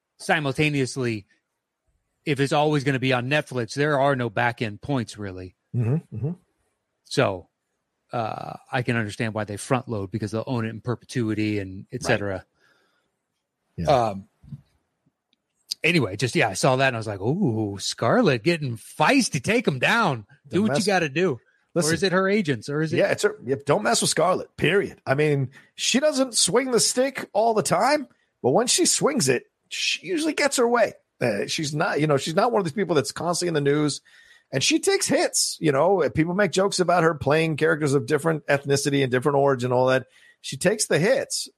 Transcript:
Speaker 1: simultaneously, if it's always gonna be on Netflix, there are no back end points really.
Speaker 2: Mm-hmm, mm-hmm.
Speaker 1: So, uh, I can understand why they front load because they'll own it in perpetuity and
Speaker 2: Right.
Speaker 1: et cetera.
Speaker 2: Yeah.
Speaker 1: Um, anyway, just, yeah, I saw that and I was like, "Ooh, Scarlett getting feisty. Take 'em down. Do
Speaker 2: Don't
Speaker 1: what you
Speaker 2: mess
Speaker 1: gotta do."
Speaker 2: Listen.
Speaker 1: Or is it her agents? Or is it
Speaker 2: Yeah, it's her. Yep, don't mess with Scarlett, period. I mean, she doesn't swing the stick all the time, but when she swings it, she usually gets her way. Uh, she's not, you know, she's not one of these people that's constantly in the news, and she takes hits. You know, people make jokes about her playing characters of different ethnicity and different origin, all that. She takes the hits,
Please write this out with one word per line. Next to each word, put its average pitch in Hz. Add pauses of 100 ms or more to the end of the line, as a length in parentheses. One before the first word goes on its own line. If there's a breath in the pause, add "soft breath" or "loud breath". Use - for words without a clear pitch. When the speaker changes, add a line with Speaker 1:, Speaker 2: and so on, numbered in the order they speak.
(180)
Speaker 1:
simultaneously, 139 (1000)
if 139
it's 139
always 151
gonna 135
be 131
on 123
Netflix, 131
there 143
are 139
no 120
back 120
end 104
points 127
really. 95 (200)
Speaker 2:
Mm-hmm, 123
mm-hmm. 135 (760)
Speaker 1:
So, 101 (640)
uh, - (180)
I 127
can 120
understand 110
why 107
they 101
front 120
load 98
because 107
they'll 113
own 120
it 113
in 110
perpetuity 107
and 95
Speaker 2:
Right. -
Speaker 1:
et 127
cetera. 101 (1300)
Speaker 2:
Yeah. -
Speaker 1:
Um, 113 (1600)
anyway, 131
just, 120
yeah, 123
I 95
saw 131
that 135
and 120
I -
was 107
like, 101
"Ooh, 110
Scarlett 135
getting 147
feisty. 170
Take 226
'em 135
down. 151 (220 soft breath)
Do -
Speaker 2:
Don't 196
Speaker 1:
what 214
you 139
Speaker 2:
mess 190
Speaker 1:
gotta 175
do." 147 (340)
Speaker 2:
Listen. 160
Speaker 1:
Or 156
is 151
it 185
her 190
agents? 151
Or 147
is 160
it -
Speaker 2:
Yeah, 180
it's -
her. -
Yep, 131
don't 170
mess 233
with 175
Scarlett, 165
period. 165
I 127
mean, 143 (240 loud breath)
she -
doesn't 269
swing 254
the 226
stick -
all 226
the 214
time, 254 (340)
but 127
when 220
she 339
swings 208
it, 127 (240)
she -
usually 320
gets 294
her 240
way. 233 (260)
Uh, 107
she's 151
not, 170
you 156
know, 147
she's 156
not 226
one 220
of 190
these 156
people 175
that's 135
constantly 175
in 165
the 147 (100)
news, 147 (500 soft breath)
and 135
she 311
takes 392
hits. -
You 156
know, 156
people 160
make 196
jokes 190
about 175
her 165
playing 156
characters 151
of 131
different 151
ethnicity 139
and 127
different 139
origin, 135
all 127
that. 131 (340 soft breath)
She -
takes 214
the 175
hits, - (100)